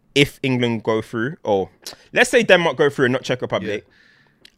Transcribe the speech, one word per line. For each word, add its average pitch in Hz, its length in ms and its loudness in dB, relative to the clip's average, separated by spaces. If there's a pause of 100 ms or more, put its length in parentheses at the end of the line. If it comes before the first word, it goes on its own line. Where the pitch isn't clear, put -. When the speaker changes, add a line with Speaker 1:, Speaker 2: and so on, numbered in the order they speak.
(160)
Speaker 1:
if 139 280 2
England 120 400 0
go 110 180 0
through, 120 420 -6
or 95 260 0 (440)
let's 233 160 2
say 247 140 2
Denmark 170 340 2
go 147 120 2
through 139 160 0
and 120 80 2
not 127 100 -4
Czech 123 180 -4
Republic, 107 440 -6
Speaker 2:
Yeah. - 720 -20